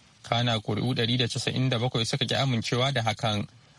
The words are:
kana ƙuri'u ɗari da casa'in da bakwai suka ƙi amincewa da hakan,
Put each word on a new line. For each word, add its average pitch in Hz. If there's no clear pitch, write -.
kana 117
ƙuri'u 110
ɗari 120
da 123
casa'in 127
da 127
bakwai 127
suka 143
ƙi 110
amincewa 127
da 120
hakan, 107